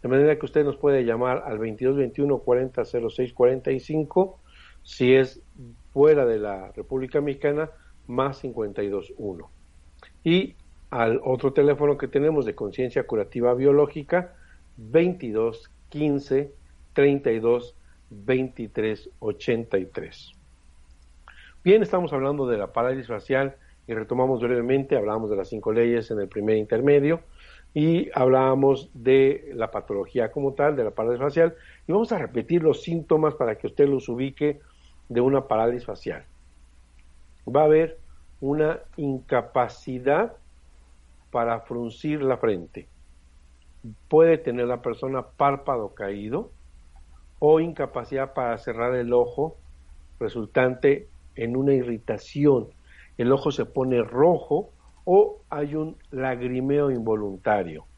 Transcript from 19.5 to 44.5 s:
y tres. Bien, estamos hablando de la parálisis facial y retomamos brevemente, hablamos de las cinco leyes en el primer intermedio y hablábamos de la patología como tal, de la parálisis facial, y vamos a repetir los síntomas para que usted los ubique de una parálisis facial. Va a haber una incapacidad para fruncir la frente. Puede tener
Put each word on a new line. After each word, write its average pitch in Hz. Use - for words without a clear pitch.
y 95
tres. -
Bien, 208
estamos 180
hablando 139
de 120
la 98
parálisis 127
facial 135
y 117
retomamos 123
brevemente, 127
hablamos 107
de 104
las 92
cinco 110
leyes 117
en 107
el 98
primer 110
intermedio 139
y 160
hablábamos 131
de 135
la 113
patología 107
como 139
tal, 147
de 127
la 107
parálisis 120
facial, 165
y 160
vamos 226
a 214
repetir 160
los 151
síntomas 156
para 113
que -
usted 143
los 135
ubique 135
de 120
una 135
parálisis 117
facial. 95
Va 135
a 156
haber 156
una 151
incapacidad 131
para 117
fruncir 120
la 131
frente. 95
Puede 160
tener 123